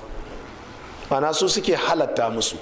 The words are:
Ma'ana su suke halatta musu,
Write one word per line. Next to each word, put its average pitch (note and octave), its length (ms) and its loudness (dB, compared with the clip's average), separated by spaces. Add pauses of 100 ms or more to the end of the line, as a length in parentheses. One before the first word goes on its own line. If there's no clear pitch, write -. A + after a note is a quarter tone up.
(1080)
Ma'ana D3 240 4
su F#3+ 140 4
suke G3 280 4
halatta C#3+ 540 2
musu, A2+ 320 -2